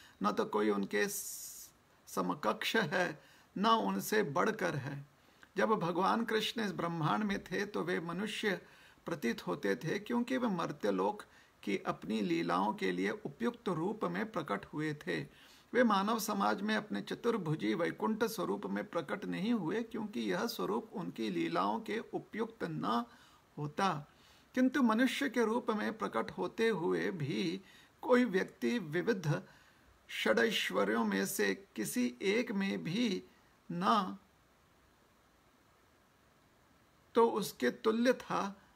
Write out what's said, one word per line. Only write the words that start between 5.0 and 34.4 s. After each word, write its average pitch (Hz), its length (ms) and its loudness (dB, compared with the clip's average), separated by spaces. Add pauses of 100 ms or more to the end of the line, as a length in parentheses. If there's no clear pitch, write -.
जब 214 120 4
भगवान 190 560 2
कृष्ण 220 400 -2
इस 190 80 -2
ब्रह्मांड 170 520 0
में 202 200 -2
थे 196 220 -4
तो 202 160 -4
वे 180 180 -2
मनुष्य 185 600 -4 (460)
प्रतीत 170 400 -4
होते 180 300 0
थे, 180 220 -4
क्योंकि 240 380 -2
वे 247 120 0
मर्त्य 170 420 -2
लोक 202 340 0 (380)
की 196 160 -2
अपनी 180 420 -4
लीलाओं 175 540 2
के 190 180 0
लिए 175 180 0
उपयुक्त 226 580 -4
रूप 190 360 -2
में 196 280 -2
प्रकट 202 320 -4
हुए 151 300 -4
थे। 151 320 -4 (460)
वे 247 120 6
मानव 214 340 4
समाज 202 440 0
में 214 140 0
अपने 202 260 -4
चतुर्भुजी 196 720 0
वैकुंठ 214 500 0
स्वरूप 202 420 -2
में 202 240 -4
प्रकट 208 340 -4
नहीं 180 280 0
हुए, 202 300 0
क्योंकि 226 380 -6
यह 208 260 0
स्वरूप 202 480 -4
उनकी 208 360 -4
लीलाओं 175 500 0
के 214 180 -6
उपयुक्त - 640 -6
न 180 400 0 (540)
होता। 151 520 -2 (440)
किंतु 262 280 4
मनुष्य 240 480 4
के 240 140 2
रूप 233 260 2
में 214 280 -2
प्रकट 202 320 -2
होते 190 380 0
हुए 180 420 2
भी 185 500 -2 (420)
कोई 247 220 6
व्यक्ति 233 540 0
विविध 175 640 0 (680)
षडैश्वर्यों 214 920 2
में 196 220 2
से 196 400 0 (100)
किसी 247 460 -2
एक 220 300 2
में 196 320 -2
भी 185 380 0 (500)
न 196 440 2 (3000)